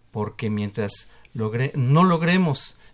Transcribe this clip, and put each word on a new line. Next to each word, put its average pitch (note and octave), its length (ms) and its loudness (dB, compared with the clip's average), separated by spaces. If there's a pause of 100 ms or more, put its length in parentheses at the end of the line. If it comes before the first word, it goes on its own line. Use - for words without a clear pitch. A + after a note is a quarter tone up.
Porque G#2+ 400 -6
mientras G#2 600 -6 (260)
logre-, A2+ 400 -4
no C#3+ 300 4
logremos E3+ 720 0 (160)